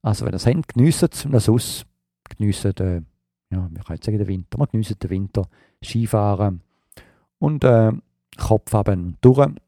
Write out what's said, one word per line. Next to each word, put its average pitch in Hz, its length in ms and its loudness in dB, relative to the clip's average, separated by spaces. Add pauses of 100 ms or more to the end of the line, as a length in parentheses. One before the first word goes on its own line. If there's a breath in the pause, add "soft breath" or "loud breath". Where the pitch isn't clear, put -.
Also 113 240 -2
wenn 107 80 -4
ihr 95 40 -6
es - 80 -4
habt, 147 220 0
geniesst 147 340 2
es. - 240 -2
Und 139 140 2
sonst - 460 0 (520)
geniesst, 104 280 -4
äh, 92 360 -2 (500)
ja, 90 200 -6
wie 82 80 -14
kann 87 160 -12
ich - 80 -16
sagen, 107 140 -2
den 101 100 -2
Winter. 95 300 -8
Man 143 140 0
geniesst 107 300 -4
den 95 80 -8
Winter, 98 380 -2 (360 soft breath)
Skifahren 104 760 -2 (800 soft breath)
und, 151 240 0
äh, 113 280 6 (460)
Kopf - 380 0
ab 104 140 0
und 87 320 -4
durch. 135 280 6 (180)